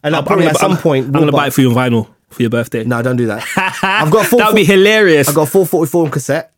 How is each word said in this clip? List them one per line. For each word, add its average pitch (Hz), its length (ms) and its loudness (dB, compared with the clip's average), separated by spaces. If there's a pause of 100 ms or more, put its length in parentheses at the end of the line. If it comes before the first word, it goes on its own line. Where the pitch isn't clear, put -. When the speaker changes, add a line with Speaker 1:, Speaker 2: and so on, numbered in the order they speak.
Speaker 1:
And 147 120 -2
I'll 151 60 -2
Speaker 2:
I'm 143 60 -8
Speaker 1:
probably 170 200 2
Speaker 2:
gonna 151 80 2
Speaker 1:
at - 0 -
Speaker 2:
bu-, - 60 0
Speaker 1:
some 190 120 0
Speaker 2:
I'm, 156 60 -2
Speaker 1:
point 135 300 0
Speaker 2:
I'm 139 40 -4
Speaker 1:
will 151 80 0
Speaker 2:
gonna 147 120 2
Speaker 1:
buy 147 60 0
Speaker 2:
buy 143 100 0
it 127 40 -6
for - 80 0
you 127 100 4
on 117 60 0
vinyl 120 320 -2 (220)
for - 120 -6
your 117 80 0
birthday. 120 340 -4
Speaker 1:
No, 120 180 -2
don't 123 160 -2
do 120 80 0
Speaker 2:
<laughs> 107 60 -4
Speaker 1:
that. 107 140 -10 (360)
I've 190 280 0
got 208 200 2
Speaker 2:
That - 0 -
would - 0 -
be - 0 -
Speaker 1:
four 240 100 4
forty. 208 240 2
Speaker 2:
hilarious. 190 640 4
Speaker 1:
I've 143 60 -4
got 151 160 0
four 190 160 2
forty-four 165 400 -2
on 139 40 -4
cassette. 147 480 -6